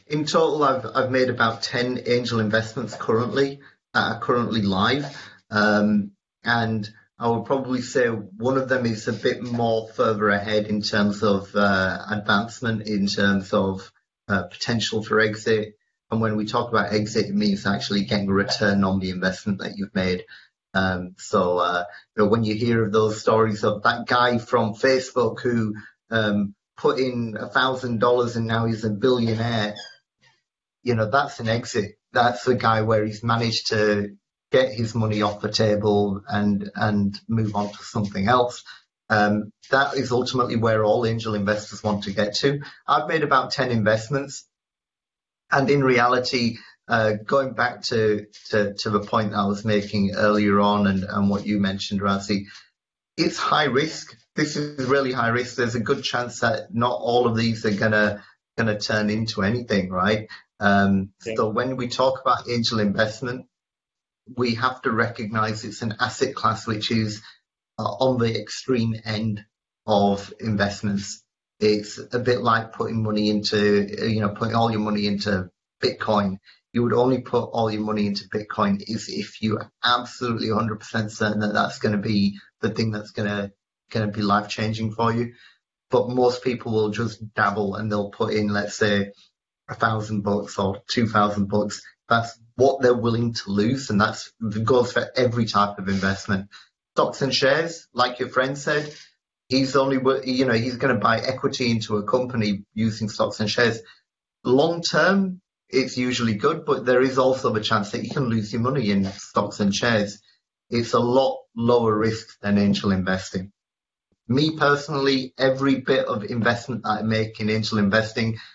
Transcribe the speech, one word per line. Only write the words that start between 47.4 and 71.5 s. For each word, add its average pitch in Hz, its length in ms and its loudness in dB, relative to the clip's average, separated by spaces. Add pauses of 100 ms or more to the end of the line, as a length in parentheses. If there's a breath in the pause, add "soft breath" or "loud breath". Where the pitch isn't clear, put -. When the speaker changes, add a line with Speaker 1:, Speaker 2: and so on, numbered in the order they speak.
Speaker 1:
back 120 300 -2
to, 107 420 0 (240)
to, 101 240 2
to - 160 -6
the 101 120 2
point 107 300 -2
that - 60 -4
I 101 80 0
was 101 180 -2
making 101 520 0
earlier 104 440 4
on 104 280 4
and, 95 160 0
and 101 260 0
what 101 160 -2
you 104 140 0
mentioned, 98 420 -2
Razi, 98 440 -2 (720 loud breath)
it's 170 200 0
high 151 280 0
risk. 139 500 -2 (200)
This 151 200 -2
is 147 300 -6
really 135 260 2
high 120 180 0
risk. 123 260 -2
There's 117 200 -2
a 117 60 -2
good 135 220 -2
chance 123 360 -6
that 117 340 -2
not 117 200 0
all 120 340 2
of 113 80 0
these 113 300 0
are 107 60 2
gonna, 104 520 2 (340 loud breath)
gonna 107 220 0
turn 107 300 0
into 110 340 -2
anything, 101 460 0
right? 101 380 0 (340 loud breath)
Um, 98 500 2 (140)
Speaker 2:
Yeah. 113 100 -4
Speaker 1:
so 110 140 0
when 123 260 -2
we 123 140 -4
talk 131 320 0
about 120 280 -2
angel 117 300 0
investment, 110 640 -2 (920)
we 120 180 0
have 127 280 -2
to 131 80 0
recognize 110 760 -2
it's - 160 -10
an 113 180 -4
asset - 340 -2
class 110 320 -2
which 107 260 -4
is, 107 300 -2 (560 loud breath)
uh, 110 60 -6
on 127 360 0
the 113 200 0
extreme 113 640 -2
end 107 400 -4 (420)
of 101 540 2
investments. 101 840 -4 (360)